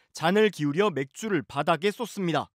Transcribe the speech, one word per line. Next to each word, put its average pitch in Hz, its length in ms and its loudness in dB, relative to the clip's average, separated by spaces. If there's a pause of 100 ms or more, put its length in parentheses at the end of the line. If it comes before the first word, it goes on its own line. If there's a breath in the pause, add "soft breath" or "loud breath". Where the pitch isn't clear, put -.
(120)
잔을 202 380 4
기울여 151 400 0
맥주를 147 540 -2
바닥에 160 480 0
쏟습니다. 175 640 -4